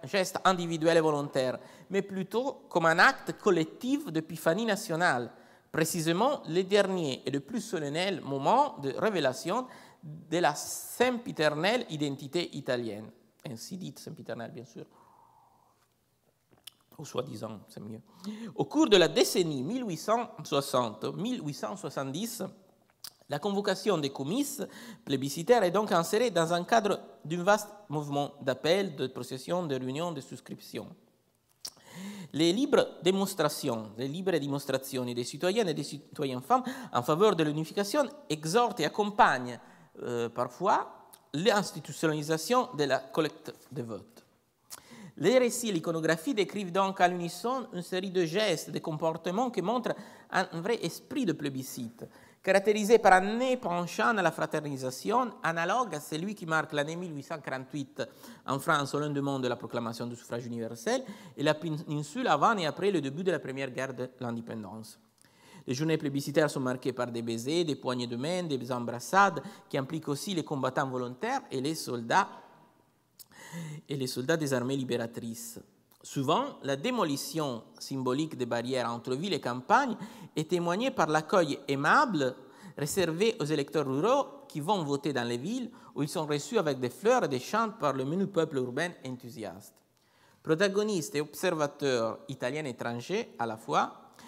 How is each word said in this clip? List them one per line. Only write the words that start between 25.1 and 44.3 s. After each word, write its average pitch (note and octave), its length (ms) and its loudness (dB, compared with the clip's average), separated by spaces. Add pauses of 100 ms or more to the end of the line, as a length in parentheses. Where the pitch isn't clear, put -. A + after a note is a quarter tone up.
est F3+ 80 4
donc G3+ 220 2
insérée G#3 380 4
dans E3+ 220 2
un F3 120 2
cadre G#3 360 4 (240)
d'un E3+ 180 -2
vaste G#3 260 4 (200)
mouvement C#3+ 520 -2
d'appel, D#3 560 0
de C3 120 -2
procession, C3+ 580 -4
de C#3 100 -2
réunions, C3+ 340 -4
de D3 100 -8
souscriptions. - 680 -12 (1400)
Les D#3+ 200 4
libres A#3+ 340 4 (160)
démonstrations, D3+ 960 0
les B2+ 120 -4
libres F3 300 0
démonstrations C#3 680 -2
des B2 200 -4
citoyennes F3+ 440 0
et D3+ 60 0
des - 100 -4
citoyens C#3 560 -6
femmes B3 220 2 (300)
en B2 100 2
faveur F3+ 340 6
de D#3+ 80 4
l'unification G3 640 0 (200)
exhortent E3+ 520 2
et D3 40 2
accompagnent, D3+ 760 4 (420)
euh, A#2+ 260 -2
parfois F3 640 0 (420)
l'institutionnalisation D#3+ 1400 0
de D3 100 0
la C3 140 2
collecte - 540 -4 (200)
de C3+ 100 -6
votes. G#2+ 420 -12 (920)